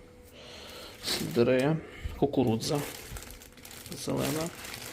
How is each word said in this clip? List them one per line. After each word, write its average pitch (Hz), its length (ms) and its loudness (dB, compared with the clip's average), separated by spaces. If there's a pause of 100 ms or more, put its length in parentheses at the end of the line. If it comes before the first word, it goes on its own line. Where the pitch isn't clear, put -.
(1040)
сельдерея. 127 720 4 (400)
Кукурудза. 143 640 4 (1200)
Зелена. 139 440 0 (440)